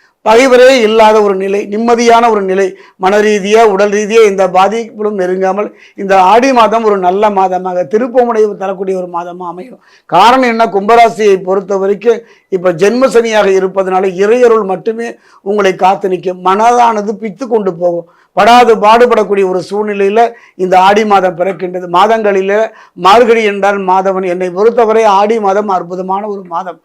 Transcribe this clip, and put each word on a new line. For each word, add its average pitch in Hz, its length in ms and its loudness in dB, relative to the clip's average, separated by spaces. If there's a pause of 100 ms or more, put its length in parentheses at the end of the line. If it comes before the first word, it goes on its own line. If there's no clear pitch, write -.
(220)
பகைவரே 247 600 4
இல்லாத 220 400 2
ஒரு 202 140 0
நிலை, 196 360 -4
நிம்மதியான 233 580 2
ஒரு 214 120 0
நிலை, 190 360 -2 (180)
மன 196 240 0
ரீதியா, 208 440 2
உடல் 208 260 2
ரீதியா 208 340 2
எந்த 196 240 2
பாதிப்புகளும் 208 720 -2
நெருங்காமல் 190 520 -4 (240)
இந்த 190 260 0
ஆடி 233 320 4
மாதம் 226 300 2
ஒரு 202 140 0
நல்ல 190 320 0
மாதமாக, 185 580 -2
திருப்பமுனை 220 720 0
தரக்கூடிய 190 400 -6
ஒரு 180 100 -8
மாதமா 175 400 -10
அமையும். 180 320 -14 (260)
காரணம் 240 440 2
என்ன? 226 160 0
கும்பராசியை 208 800 2
பொறுத்த 190 340 -4
வரைக்கும் 202 440 -2 (280)
இப்ப 185 220 0
ஜென்ம 208 360 0
சனியாக 214 400 2
இருப்பதனால 190 680 -2
இறையருள் 220 500 2
மட்டுமே 220 520 -6 (260)
உங்களை 196 340 -2
காத்து 190 340 0
நிற்கும். 180 360 -6
மனதானது 220 640 0 (120)
பித்து 226 260 -10
கொண்டு 208 260 -2
போகும். 170 360 -4 (260)
படாது 226 400 2
பாடுபடக்கூடிய 208 760 2
ஒரு 180 200 -4
சூழ்நிலையில 208 640 -2 (220)
இந்த 185 240 0
ஆடி 208 260 2
மாதம் 185 320 0
பிறக்கின்றது. 180 560 -6
மாதங்களில 208 760 0 (240)
மார்கழி 226 500 2
என்றால் 202 420 -2
மாதவன். 190 400 0
என்னை 180 240 -4
பொறுத்தவரை 220 540 0
ஆடி 214 360 2
மாதம் 208 280 -2
அற்புதமான 185 600 -6
ஒரு 202 200 -10
மாதம். 170 380 -10